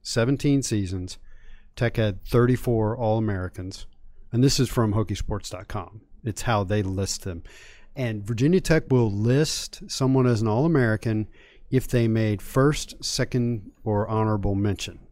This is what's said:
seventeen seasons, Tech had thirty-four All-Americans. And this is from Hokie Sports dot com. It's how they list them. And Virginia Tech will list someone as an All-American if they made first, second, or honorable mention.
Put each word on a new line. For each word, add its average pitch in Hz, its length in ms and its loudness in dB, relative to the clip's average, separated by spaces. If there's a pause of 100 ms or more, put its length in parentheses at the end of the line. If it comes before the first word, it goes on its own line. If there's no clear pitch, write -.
seventeen 135 600 2
seasons, 95 560 -4 (580)
Tech 117 200 0
had 104 280 0
thirty-four 120 720 2
All-Americans. 104 880 -2 (460)
And 117 100 4
this 135 160 4
is 127 120 2
from 110 240 2
Hokie 104 220 -2
Sports - 340 -6
dot 92 180 -14
com. 101 320 -10 (240)
It's 104 180 -6
how 107 220 2
they 104 180 0
list 95 420 -4
them. 87 180 -10 (520)
And 110 320 -6
Virginia 135 340 2
Tech - 300 2
will 120 200 4
list 120 760 0
someone 131 400 2
as 120 140 4
an 110 80 0
All-American 113 800 2 (420)
if 127 160 2
they 117 220 2
made 110 320 2
first, - 540 0 (100)
second, 120 680 -2 (140)
or 107 240 0
honorable 107 460 0
mention. 98 440 -2 (140)